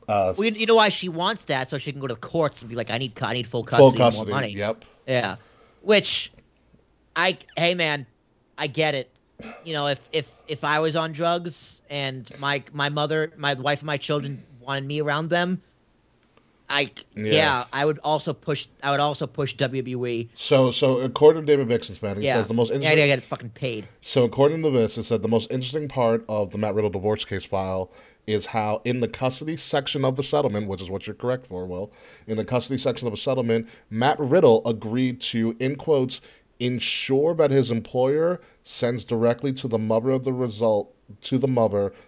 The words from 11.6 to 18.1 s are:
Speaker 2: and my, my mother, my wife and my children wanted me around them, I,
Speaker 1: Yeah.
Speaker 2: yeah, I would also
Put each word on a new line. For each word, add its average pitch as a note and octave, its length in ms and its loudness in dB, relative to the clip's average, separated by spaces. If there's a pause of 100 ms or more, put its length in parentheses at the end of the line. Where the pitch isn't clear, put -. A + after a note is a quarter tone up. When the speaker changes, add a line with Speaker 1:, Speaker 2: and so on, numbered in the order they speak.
Speaker 2:
and C3+ 480 -8
my, C#3 240 -2 (100)
my C#3+ 160 -2
mother, D3+ 480 -2
my C#3+ 180 -2
wife C#3 260 -2
and C#3+ 60 -12
my D3+ 100 -4
children C#3+ 440 -4 (200)
wanted C3+ 240 -6
me D3 160 -4
around D3+ 300 -2
them, F3 300 0 (1080)
I, C#3 200 0 (260)
Speaker 1:
Yeah. G#2+ 160 -6
Speaker 2:
yeah, D3 400 4
I C#3 140 0
would D3+ 140 0
also D3+ 340 -2